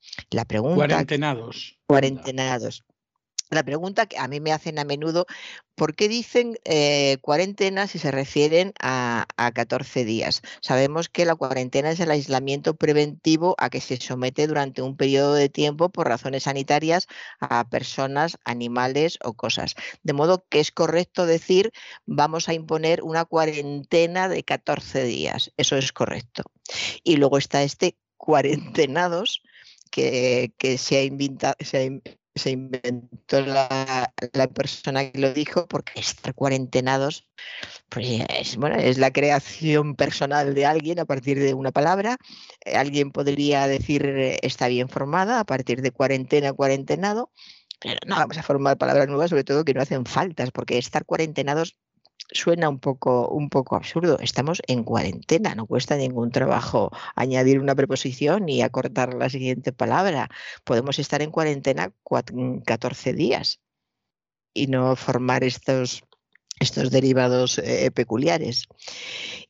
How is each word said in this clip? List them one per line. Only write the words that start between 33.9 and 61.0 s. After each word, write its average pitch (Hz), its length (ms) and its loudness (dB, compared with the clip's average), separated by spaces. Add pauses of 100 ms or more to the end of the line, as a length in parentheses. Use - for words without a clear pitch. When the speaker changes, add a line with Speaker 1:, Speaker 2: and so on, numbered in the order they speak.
Speaker 1:
la 131 140 4
persona 135 640 -4
que 135 100 -8
lo 135 140 2
dijo, 151 340 -2
porque - 340 -8
estar - 320 -6
cuarentenados, 135 960 0 (600)
pues, 120 180 -6 (220)
es, - 280 -6
bueno, 143 180 -2
es 127 220 2
la 131 140 4
creación 147 840 0
personal 143 580 0
de 139 120 2
alguien 160 340 0
a 156 60 -2
partir 139 340 -2
de 135 140 2
una 135 180 -4
palabra. 196 460 2 (480)
Eh, - 100 -4
alguien 139 360 2
podría 143 560 2
decir, 139 380 0
eh, 135 360 0
"está 127 260 -2
bien 123 220 0
formada", 185 500 0
a 208 60 -2
partir 127 360 -2
de 131 100 0
cuarentena, 135 600 2
cuarentenado, 147 800 0 (480)
pero - 260 -6
no 110 100 -4
vamos 110 220 0
a 160 60 -10
formar 139 340 2
palabras 139 300 4
nuevas, 143 220 0
sobre 139 160 2
todo 143 180 2
que 139 100 2
no 135 80 0
hacen 135 240 -2
faltas, 143 460 -2
porque 123 260 -2
estar 147 280 -2
cuarentenados 156 720 -2 (540)
suena 170 380 2
un 139 100 -4
poco, 131 500 0
un 147 200 -2
poco 131 260 0
absurdo. 165 440 0
Estamos 147 480 -2
en 123 160 0
cuarentena, 156 720 0
no 110 140 -8
cuesta 123 280 0
ningún 127 360 -2
trabajo 131 580 2 (260)
añadir 131 440 4
una 139 160 2
preposición 143 760 0
y 123 140 2
acortar 127 500 -2
la 127 160 -2
siguiente 127 420 -4
palabra. 127 580 0 (340)
Podemos 135 340 0
estar 147 240 -2